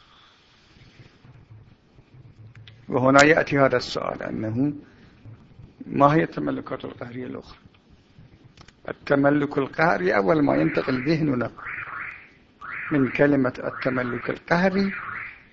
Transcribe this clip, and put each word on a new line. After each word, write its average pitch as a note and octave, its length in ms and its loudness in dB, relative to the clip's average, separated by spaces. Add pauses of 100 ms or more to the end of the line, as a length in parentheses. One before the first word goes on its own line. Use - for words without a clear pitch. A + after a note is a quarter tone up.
(3000)
وهنا C3+ 360 6
يأتي D#3 320 4
هذا C3 200 4
السؤال، - 460 -6
أنه A#2+ 500 -2 (1120)
ما C#3+ 300 4
هي E3 80 4
التملكات C#3 600 -6
القهرية B2 400 -12
الأخرى؟ C3+ 320 -14 (1300)
التملك C#3+ 680 0
القهري، E3+ 580 0
أول F3+ 280 2
ما C3+ 120 2
ينتقل D3 540 0
ذهننا C#3+ 420 0 (1400)
من C3+ 200 2
كلمة C#3 420 2 (100)
التملك B2+ 680 -4
القهري F#3+ 640 0 (600)